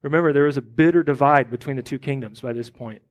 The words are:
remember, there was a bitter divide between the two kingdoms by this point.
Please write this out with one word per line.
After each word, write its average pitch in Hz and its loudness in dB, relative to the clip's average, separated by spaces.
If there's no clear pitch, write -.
remember, 156 0
there 143 4
was 147 0
a 135 -4
bitter 160 2
divide 143 2
between 127 -8
the 127 -8
two 135 -8
kingdoms 127 -8
by 120 -8
this 117 -10
point. 110 -16